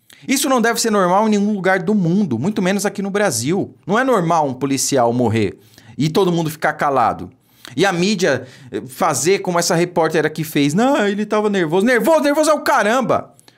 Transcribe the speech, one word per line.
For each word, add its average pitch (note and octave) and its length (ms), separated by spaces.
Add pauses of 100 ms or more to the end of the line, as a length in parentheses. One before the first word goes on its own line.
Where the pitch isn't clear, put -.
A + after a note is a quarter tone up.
(280)
Isso C4+ 200
não B3+ 140
deve A#3 180
ser A3+ 120
normal G3 360
em G#3+ 40
nenhum G#3 220
lugar F#3+ 280
do F#3 120
mundo, F3 460
muito G#3 220
menos G3 240
aqui G3+ 160
no G3 80
Brasil. F3+ 680 (100)
Não G3+ 140
é C4 40
normal E3+ 440
um B2+ 60
policial C3 580
morrer A2+ 460 (400)
e D3+ 120
todo F3+ 220
mundo E3 180
ficar D#3 240
calado. A2+ 580 (440)
E F3 100
a G3 60
mídia, E3+ 560 (240)
eh, G#2+ 160
fazer E3+ 520
como F3+ 200
essa F3 160
repórter E3 500
aqui D#3 160
fez, D3 320
"Não, A#3 320
ele G#3 200
tava G#3+ 240
nervoso." F#3+ 360
Nervoso, B3+ 360
nervoso C#4+ 280
é D#4 40
o D4 80
caramba! A#3 720 (220)